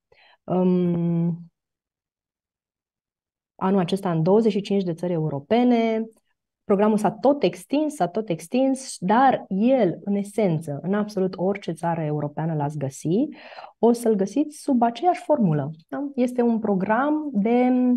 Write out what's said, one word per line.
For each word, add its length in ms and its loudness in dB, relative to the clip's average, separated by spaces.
Um, 960 0
anul 180 2
acesta 320 -2
în 120 0
douăzeci 300 4
și 80 -2
cinci 220 -2
de 120 -4
țări 180 -4
europene. 920 0
Programul 340 2
s-a 120 0
tot 320 0
extins, 520 -2
s-a 140 -2
tot 200 -6
extins, 720 -2
dar 500 2
el, 560 2
în 100 -2
esență, 680 -2
în 120 -2
absolut 420 -2
orice 360 -4
țară 280 -4
europeană 540 -4
l-ați 240 -4
găsi, 500 -2
o 140 4
să-l 220 0
găsiți 460 -2
sub 220 0
aceeași 400 0
formulă, 480 0
da? 260 -8
Este 280 0
un 160 2
program 720 0
de 400 2